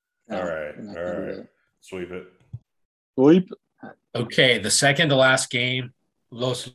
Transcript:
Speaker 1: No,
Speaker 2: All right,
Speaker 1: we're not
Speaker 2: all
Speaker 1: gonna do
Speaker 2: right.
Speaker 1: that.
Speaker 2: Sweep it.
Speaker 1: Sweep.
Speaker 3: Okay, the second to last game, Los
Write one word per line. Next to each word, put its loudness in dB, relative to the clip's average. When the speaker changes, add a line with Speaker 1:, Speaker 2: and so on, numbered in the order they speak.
Speaker 1:
No, -6
Speaker 2:
All -4
right, -8
Speaker 1:
we're -16
not -14
Speaker 2:
all -6
Speaker 1:
gonna -4
do -8
Speaker 2:
right. -8
Speaker 1:
that. -16
Speaker 2:
Sweep -10
it. -12
Speaker 1:
Sweep. 6
Speaker 3:
Okay, 2
the -4
second 2
to 2
last 4
game, -4
Los -6